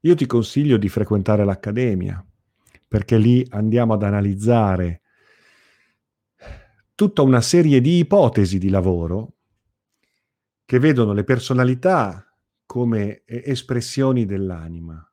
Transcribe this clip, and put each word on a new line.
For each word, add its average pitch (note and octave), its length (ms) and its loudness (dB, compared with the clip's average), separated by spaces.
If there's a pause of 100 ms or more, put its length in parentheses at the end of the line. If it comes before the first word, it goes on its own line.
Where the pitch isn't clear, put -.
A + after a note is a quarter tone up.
io E3+ 160 4
ti D3+ 100 -2
consiglio B2 520 0
di G2+ 100 -2
frequentare G#2 560 0
l'accademia, G2 800 -4 (640)
perché A2 300 0
lì B2 320 4
andiamo A2 440 0
ad G2+ 80 -2
analizzare G2+ 1000 0 (1900)
tutta G3+ 280 0
una C3 180 4
serie D#3 400 4
di D#3+ 180 2
ipotesi A#2 600 2
di F#2+ 100 -2
lavoro F#2 680 -2 (1300)
che B2+ 140 0
vedono B2 340 2
le G2+ 120 -2
personalità B2+ 1040 -2 (400)
come, A2+ 580 -4
eh, A#2+ 220 -12
espressioni B2+ 800 -2
dell'anima E2 880 -10